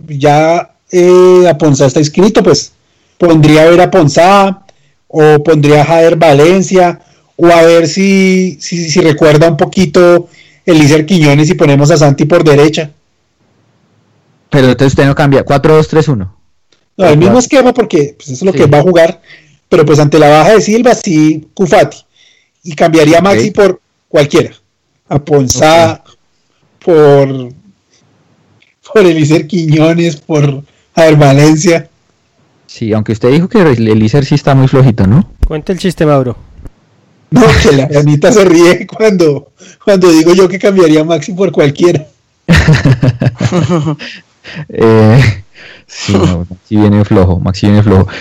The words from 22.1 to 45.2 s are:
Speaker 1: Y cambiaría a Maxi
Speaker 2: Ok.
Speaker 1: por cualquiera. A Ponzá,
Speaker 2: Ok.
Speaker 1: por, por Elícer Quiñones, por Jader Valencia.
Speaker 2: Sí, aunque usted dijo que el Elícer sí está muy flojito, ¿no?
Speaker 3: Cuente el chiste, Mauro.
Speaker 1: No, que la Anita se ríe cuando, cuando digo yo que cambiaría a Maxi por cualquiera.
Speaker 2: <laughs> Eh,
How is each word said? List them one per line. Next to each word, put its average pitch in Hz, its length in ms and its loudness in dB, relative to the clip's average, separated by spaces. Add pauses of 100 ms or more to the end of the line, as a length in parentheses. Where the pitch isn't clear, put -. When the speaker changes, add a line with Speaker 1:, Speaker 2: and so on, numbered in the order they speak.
Speaker 1:
Y 147 120 -16
cambiaría 160 440 2
a - 20 0
Maxi 202 280 0
Speaker 2:
Ok. 185 60 -12
Speaker 1:
por 196 260 0 (280)
cualquiera. 143 420 -2 (560)
A 151 120 -4
Ponzá, 156 840 -2
Speaker 2:
Ok. - 60 -20 (720)
Speaker 1:
por, 139 680 0 (1400)
por 196 120 2
Elícer 160 420 0
Quiñones, 160 680 -2
por 143 460 -4 (320)
Jader 160 200 2
Valencia. 151 760 2 (800)
Speaker 2:
Sí, 110 260 -8
aunque 110 200 -4
usted 123 180 -2
dijo 170 160 0
que 208 140 0
el 120 260 0
Elícer 110 380 0
sí 151 100 -2
está 143 180 -2
muy 131 140 2
flojito, 131 400 0
¿no? 131 220 0 (180)
Speaker 3:
Cuente 156 240 -8
el 180 80 -8
chiste, 170 260 -4
Mauro. 135 300 -2 (920)
Speaker 1:
No, - 140 2 (200)
que - 80 2
la 135 160 0 (120)
Anita 147 340 0
se 202 100 2
ríe 175 420 2
cuando, 170 680 -2 (340)
cuando 185 260 2
digo 160 220 2
yo 190 160 2
que 185 100 -10
cambiaría 170 420 0
a 156 40 -4
Maxi 165 260 -6
por 180 220 -4
cualquiera. 156 520 -2 (420)
Speaker 2:
<laughs> 151 1500 -2 (720)
Eh, 113 720 0 (420)